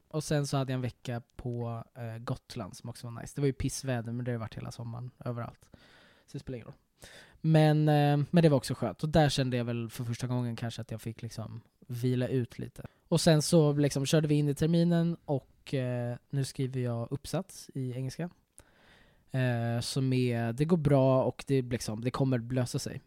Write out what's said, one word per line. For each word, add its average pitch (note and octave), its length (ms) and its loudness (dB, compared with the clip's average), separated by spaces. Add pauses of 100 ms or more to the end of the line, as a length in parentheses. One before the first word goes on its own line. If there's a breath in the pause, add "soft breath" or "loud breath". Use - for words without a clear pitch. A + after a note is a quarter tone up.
Och D#3 160 -6
sen C#3+ 240 0
så C#3+ 100 -2
hade C3+ 140 -2
jag C3 60 -2
en B2+ 40 -4
vecka A#2+ 400 -8 (140)
på, A#2 480 -8 (120)
eh, A2+ 220 -10
Gotland A#2+ 600 -10
som A#2+ 120 -14
också - 180 -14
var A#2 140 -12
nice. - 140 -14
Det C#3+ 60 -4
var C#3+ 60 2
ju C3 60 2
pissväder, B2 580 -4
men B2 140 -6
det B2 60 -4
har - 20 -2
ju A#2 60 -6
varit A2 180 -10
hela - 140 -10
sommaren A#2+ 400 -10 (140)
överallt. A#2 400 -8 (640 soft breath)
Så - 60 -20
det C#3 60 -10
spelar C3 180 -10
ingen - 100 -16
roll. - 80 -18 (640 loud breath)
Men, D#3 480 6
eh, D3 420 4
men E3+ 120 6
det D#3+ 60 10
var C#3 80 6
också - 180 -2
skönt. - 280 -4
Och D#3 60 -2
där D3+ 200 6
kände B2+ 280 0
jag A#2 80 0
väl A#2 240 -4
för B2 140 -8
första A#2+ 240 -4
gången B2 280 -2
kanske A2+ 260 -8
att - 100 -10
jag A2 100 -10
fick - 200 -10
liksom A2+ 400 -10 (260)
vila B2 400 0
ut B2 320 -2
lite. - 260 -12 (220)
Och E3 140 2
sen D#3 200 6
så D3 320 6
liksom C#3+ 320 2
körde D#3 220 2
vi D3+ 80 4
in D3 140 2
i C#3+ 60 0
terminen E3+ 720 2
och, - 480 -6
eh, B2 440 -2 (120)
nu C#3 160 -2
skriver C3 360 -4
jag A#2 300 -2
uppsats - 640 -8
i B2+ 200 -6
engelska. C3 360 -6 (1040 soft breath)
Eh, A#2+ 500 0
som C3 320 -2
är, A#2 400 0
det C#3 120 0
går F3 120 2
bra C3 460 4
och - 240 -2
det, C3+ 140 2
liksom, A2+ 400 -4
det B2 100 -2
kommer C3 280 2
lösa B2 400 -2
sig. - 280 -8